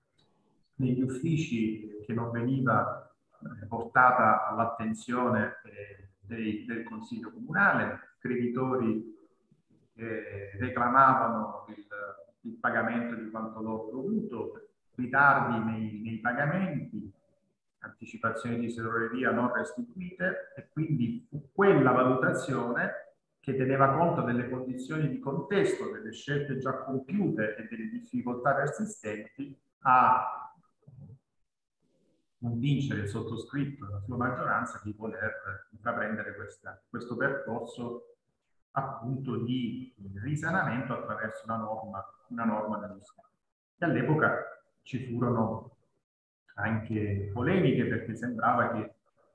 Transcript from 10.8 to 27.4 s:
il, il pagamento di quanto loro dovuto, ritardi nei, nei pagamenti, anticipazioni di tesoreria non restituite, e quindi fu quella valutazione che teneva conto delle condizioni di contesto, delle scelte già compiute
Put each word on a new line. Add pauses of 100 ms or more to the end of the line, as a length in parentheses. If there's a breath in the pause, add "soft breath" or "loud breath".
il, (560)
il
pagamento
di
quanto
loro
dovuto, (260)
ritardi
nei,
nei
pagamenti, (680)
anticipazioni
di
tesoreria
non
restituite,
e
quindi
fu
quella
valutazione (260)
che
teneva
conto
delle
condizioni
di
contesto,
delle
scelte
già
compiute